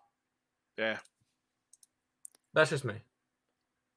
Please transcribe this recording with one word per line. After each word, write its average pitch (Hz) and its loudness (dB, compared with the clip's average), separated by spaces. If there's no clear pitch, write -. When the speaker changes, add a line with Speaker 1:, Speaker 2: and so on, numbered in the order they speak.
Speaker 1:
Yeah. 110 -2
Speaker 2:
That's 156 6
just 143 -4
me. 107 -4